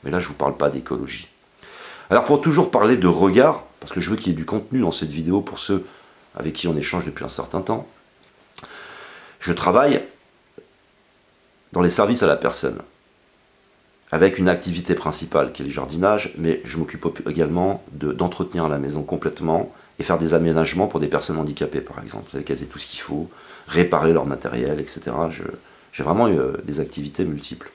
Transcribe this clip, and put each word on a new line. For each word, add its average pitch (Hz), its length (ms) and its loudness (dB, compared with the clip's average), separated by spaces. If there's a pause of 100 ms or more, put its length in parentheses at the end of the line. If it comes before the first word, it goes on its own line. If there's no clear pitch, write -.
Mais 69 80 -4
là, 90 80 2
je 87 80 -6
vous 73 60 -10
parle 71 220 0
pas 71 140 2
d'écologie. 67 580 -8 (800)
Alors, 107 160 6
pour 143 160 4
toujours 156 300 4
parler 113 260 6
de 90 120 4
regard, 98 560 6 (160)
parce - 120 -14
que 92 80 -2
je 87 100 -4
veux 107 60 0
qu'il - 120 -4
y - 20 2
ait 78 80 0
du 80 80 -6
contenu 107 340 -2
dans 87 120 2
cette 78 180 -4
vidéo 82 300 0
pour - 180 -10
ceux 98 260 -2 (520)
avec 78 180 -4
qui - 140 -2
on 80 80 0
échange 82 280 -2
depuis - 200 -8
un - 40 -8
certain - 320 -6
temps, 113 260 -4 (1500)
je 87 120 -2
travaille 117 480 4 (1700)
dans 87 100 2
les 87 80 6
services 110 320 4
à 98 40 6
la 71 100 6
personne, - 420 -2 (1300)
avec 87 260 4
une 92 100 4
activité 87 460 0
principale 80 580 -2
qui - 100 -12
est - 20 -8
le 69 60 -6
jardinage, 82 680 0
mais 82 260 0
je 80 140 -8
m'occupe - 260 -6
op-, - 240 -4
également 82 540 0 (100)
de, 73 200 -4
d'entretenir 85 560 -2
la 73 100 -2
maison 71 240 -4
complètement 85 680 -2 (260)
et 82 40 -10
faire 85 160 2
des 82 160 2
aménagements 82 520 2
pour 80 140 -2
des 73 80 0
personnes 76 280 -2
handicapées, 76 440 -4
par - 220 -14
exemple. - 240 -14
Vous - 60 -20
savez 69 120 -8
qu'elles 65 180 -6
aient 69 40 -10
tout - 120 -18
ce - 80 -12
qu'il - 140 -14
faut, - 280 -6 (380)
réparer 82 460 4
leur 71 140 4
matériel, 67 540 -4
et - 60 -6
cetera. 80 440 -4
Je, - 120 -12 (500)
j'ai - 100 -8
vraiment, 107 260 4
euh, 69 360 0
des 71 160 -4
activités 71 440 -4
multiples. - 500 -8